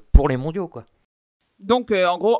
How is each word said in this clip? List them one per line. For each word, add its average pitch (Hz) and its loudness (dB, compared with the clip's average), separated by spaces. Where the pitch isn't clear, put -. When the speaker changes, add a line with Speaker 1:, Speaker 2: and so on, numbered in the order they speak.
Speaker 1:
pour 143 6
les 131 -2
mondiaux, 160 -8
quoi. - -18
Speaker 2:
Donc, 240 -2
euh, 190 0
en 175 -2
gros, 214 0